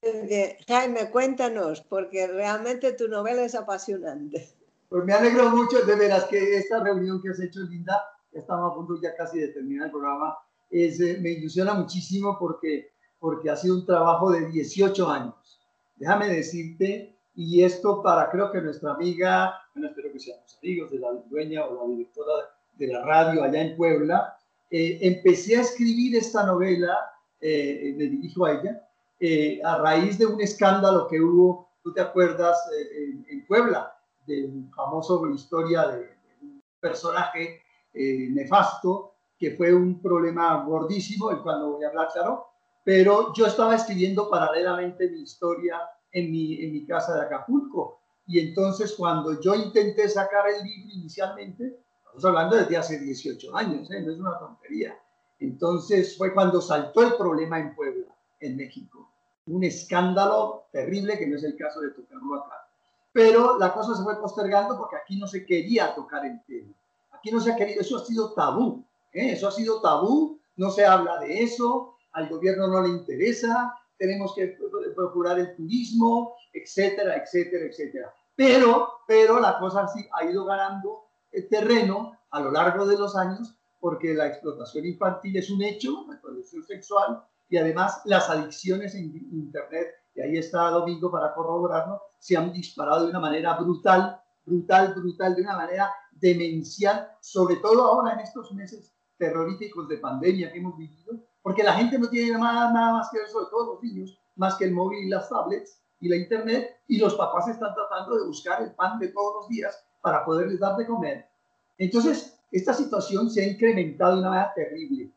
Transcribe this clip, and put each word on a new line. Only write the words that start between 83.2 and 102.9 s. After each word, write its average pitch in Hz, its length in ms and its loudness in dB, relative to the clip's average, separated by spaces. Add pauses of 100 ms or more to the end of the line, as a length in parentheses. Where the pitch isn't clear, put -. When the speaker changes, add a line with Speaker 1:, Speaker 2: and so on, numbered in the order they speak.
Speaker 2:
porque 165 340 -2
la 151 140 0
explotación 147 580 -8
infantil 185 520 -4
es 185 120 -4
un 196 140 -2
hecho, 254 440 -6
la 294 80 -18
explotación - 480 -16
sexual, 202 600 -2 (260)
y 175 80 2
además 170 480 0
las 190 240 4
adicciones 185 640 -4
en 160 200 -10 (160)
internet, 160 560 -8 (260)
y 135 80 -10
ahí 151 160 -4
está 170 340 0
Domingo 170 400 0
para 151 220 -2
corroborarlo, 170 680 -2 (180)
se - 160 0
han 170 160 0
disparado 170 520 0
de 170 80 0
una 180 80 -4
manera 160 380 0
brutal, 185 600 2 (260)
brutal, 185 500 4
brutal, 180 400 -2
de 180 60 0
una 196 140 -2
manera 180 360 -2 (200)
demencial, 175 1000 0 (120)
sobre 175 360 2
todo 226 260 6
ahora 226 300 4
en 214 80 -6
estos - 320 -14
meses 196 400 -16 (240)
terroríficos 165 720 -4
de 151 100 -6
pandemia 170 540 -2
que 175 80 -14
hemos 180 180 -8
vivido, 160 360 -16 (300)
porque 196 200 -2
la 202 100 4
gente 240 260 2
no 233 100 0
tiene 233 300 0
nada, 233 340 2
nada 233 200 4